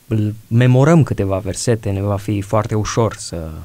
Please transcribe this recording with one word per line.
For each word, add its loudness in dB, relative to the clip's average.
îl -2
memorăm 6
câteva 0
versete, -2
ne -2
va 0
fi -4
foarte -2
ușor -2
să, -10